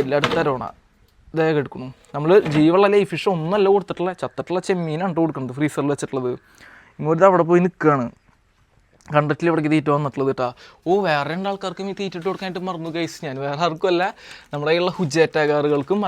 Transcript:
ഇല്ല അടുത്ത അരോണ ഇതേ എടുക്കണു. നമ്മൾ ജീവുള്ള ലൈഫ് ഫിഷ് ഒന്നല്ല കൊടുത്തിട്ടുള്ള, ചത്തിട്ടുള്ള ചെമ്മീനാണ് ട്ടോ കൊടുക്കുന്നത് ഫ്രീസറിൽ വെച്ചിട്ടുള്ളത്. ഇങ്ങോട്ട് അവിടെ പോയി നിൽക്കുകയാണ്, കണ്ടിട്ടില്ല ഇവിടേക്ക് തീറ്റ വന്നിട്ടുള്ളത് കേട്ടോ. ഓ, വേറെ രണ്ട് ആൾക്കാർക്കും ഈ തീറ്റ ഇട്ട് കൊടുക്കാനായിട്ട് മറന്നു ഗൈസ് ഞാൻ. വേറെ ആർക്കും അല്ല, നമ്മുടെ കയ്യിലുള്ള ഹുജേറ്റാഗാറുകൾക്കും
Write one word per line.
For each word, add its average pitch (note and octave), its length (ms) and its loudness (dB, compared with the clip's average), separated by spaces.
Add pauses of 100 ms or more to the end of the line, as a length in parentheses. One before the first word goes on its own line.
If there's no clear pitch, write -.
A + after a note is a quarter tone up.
ഇല്ല C3 160 -2
അടുത്ത C#3+ 240 0
അരോണ C3 200 -2 (680)
ഇതേ D#3+ 100 0 (180)
എടുക്കണു. B2+ 260 -12 (260)
നമ്മൾ D3 160 0 (240)
ജീവുള്ള E3+ 400 6
ലൈഫ് G3+ 160 4
ഫിഷ് D#3+ 240 -4
ഒന്നല്ല F#3 400 0
കൊടുത്തിട്ടുള്ള, F3+ 380 -2 (100)
ചത്തിട്ടുള്ള D#3 460 -4
ചെമ്മീനാണ് F3 480 -2
ട്ടോ E3+ 80 0
കൊടുക്കുന്നത് C3+ 340 -4
ഫ്രീസറിൽ D3 340 -2
വെച്ചിട്ടുള്ളത്. C3 400 -4 (640)
ഇങ്ങോട്ട് D#3+ 300 4
അവിടെ F3 220 4
പോയി F3 160 6
നിൽക്കുകയാണ്, C#3+ 400 2 (1080)
കണ്ടിട്ടില്ല D3+ 340 2
ഇവിടേക്ക് D#3 240 0
തീറ്റ D3+ 220 0
വന്നിട്ടുള്ളത് C#3 360 -2
കേട്ടോ. B2 160 -4 (400)
ഓ, F#3 80 2 (100)
വേറെ D3 260 0
രണ്ട് F#3+ 180 -6
ആൾക്കാർക്കും F#3+ 420 -8
ഈ - 80 -8
തീറ്റ F#3 160 -6
ഇട്ട് E3 120 -10
കൊടുക്കാനായിട്ട് F#3 420 -6
മറന്നു E3 260 -8
ഗൈസ് D#3+ 300 -6
ഞാൻ. C3+ 180 -8
വേറെ C#3+ 220 -6
ആർക്കും E3 260 -2
അല്ല, F3 100 2 (500)
നമ്മുടെ D3 180 -2
കയ്യിലുള്ള F3 280 2
ഹുജേറ്റാഗാറുകൾക്കും D3 1080 2